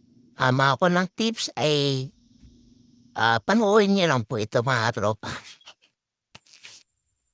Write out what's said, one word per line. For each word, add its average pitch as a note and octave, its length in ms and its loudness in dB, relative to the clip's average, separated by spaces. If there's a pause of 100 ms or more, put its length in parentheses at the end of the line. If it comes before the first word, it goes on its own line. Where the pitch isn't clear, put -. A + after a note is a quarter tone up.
(380)
ah, C3 160 0
mga C3+ 240 2
ko F#3 80 2
ng F3+ 200 0 (120)
tips A3+ 400 -4
ay, C#3+ 480 0 (1120)
ah, A#2 240 2
panoorin G3+ 480 2
niyo G3 160 2
lang C3 160 2
po A2+ 160 -6
ito, A2 240 -2
mga A#2 320 0
tropa. G#2+ 400 -4 (2000)